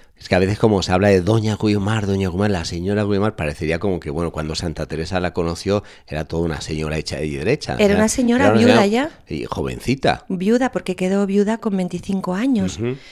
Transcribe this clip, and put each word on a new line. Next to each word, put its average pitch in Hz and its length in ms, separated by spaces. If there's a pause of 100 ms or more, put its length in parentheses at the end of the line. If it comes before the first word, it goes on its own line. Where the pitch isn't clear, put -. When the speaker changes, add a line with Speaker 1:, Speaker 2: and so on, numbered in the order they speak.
(180)
Speaker 1:
Es - 100
que 98 60
a 90 40
veces 95 200
como 104 240
se 92 100
habla 95 160
de 95 140
doña 107 340
Guiomar, 104 500
doña 98 220
Guiomar, 98 220
la 85 160
señora 98 380
Guiomar, 104 320
parecería 78 420
como 90 220
que, 76 100
bueno, 80 220
cuando 78 220
Santa 78 300
Teresa 82 340
la 87 140
conoció 92 500 (240)
era 76 200
toda 82 160
una 80 180
señora 78 380
hecha 73 240
y 78 80
derecha. 85 460
Speaker 2:
Era 214 80
Speaker 1:
O - 20
sea, 202 100
Speaker 2:
una 214 120
señora 240 360
Speaker 1:
era 214 80
una 220 80
Speaker 2:
viuda 226 220
Speaker 1:
señora 196 40
Speaker 2:
ya. 240 480
Speaker 1:
y 60 120
jovencita. 71 840
Speaker 2:
Viuda, 220 440
porque 185 220
quedó 196 300
viuda 202 320
con 220 180
veinticinco 180 600
años. 202 420
Speaker 1:
Ujú. 120 220 (140)